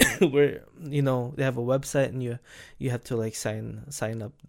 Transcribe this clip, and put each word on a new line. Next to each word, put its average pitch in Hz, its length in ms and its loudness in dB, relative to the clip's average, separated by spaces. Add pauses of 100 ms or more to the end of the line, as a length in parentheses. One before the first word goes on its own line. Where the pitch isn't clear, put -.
<coughs> - 140 0
where, 143 440 4 (180)
you 147 200 -2
know, 127 340 0
they 139 80 -2
have 131 140 0
a 120 60 -2
website 135 460 0
and 131 120 -6
you, 120 160 -4 (400)
you 131 140 -2
have 120 140 -4
to, 127 100 -4
like, 110 200 -2
sign, 110 540 -6
sign 113 320 -6
up 107 120 -10 (160)